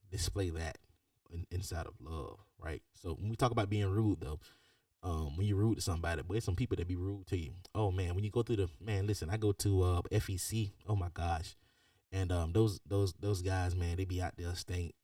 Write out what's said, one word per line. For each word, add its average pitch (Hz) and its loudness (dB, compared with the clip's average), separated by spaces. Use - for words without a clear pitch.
display 95 0
that 82 -6
in, 85 -6
inside 87 -4
of - -14
love, 76 -8
right? - -8
So 85 -6
when 98 -4
we 113 -2
talk 120 4
about 110 2
being 101 2
rude, 101 4
though, 71 -4
um, 80 -2
when 101 2
you're 101 4
rude 107 4
to - -4
somebody, 82 -2
but 90 -4
there's 113 0
some 92 2
people 110 0
that 87 -2
be 90 -2
rude 95 -4
to 98 -2
you. 80 -4
Oh 104 2
man, 90 0
when 98 0
you 104 -2
go 117 0
through 113 0
the, 95 2
man, 101 0
listen, 95 -2
I 110 -2
go 107 4
to, 98 4
uh, 90 4
F 107 2
E 95 -2
C. 107 -2
Oh 107 2
my 90 0
gosh, 85 -2
and, 95 0
um, 85 0
those, 107 4
those, 101 2
those 98 0
guys, 90 2
man, 85 0
they 95 0
be 90 -2
out 85 -4
there 85 -4
staying. 87 -6